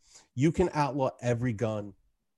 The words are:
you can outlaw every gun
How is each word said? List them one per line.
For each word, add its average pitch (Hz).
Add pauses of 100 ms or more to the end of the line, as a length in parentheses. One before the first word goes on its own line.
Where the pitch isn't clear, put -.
(340)
you 147
can 180
outlaw 139 (100)
every 120
gun 104 (460)